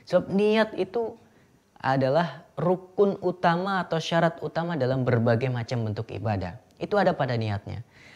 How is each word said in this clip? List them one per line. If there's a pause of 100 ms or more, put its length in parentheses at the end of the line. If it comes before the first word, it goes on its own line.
Sebab
niat
itu (640)
adalah (120)
rukun
utama
atau
syarat
utama
dalam
berbagai
macam
bentuk
ibadah. (160)
Itu
ada
pada
niatnya. (320)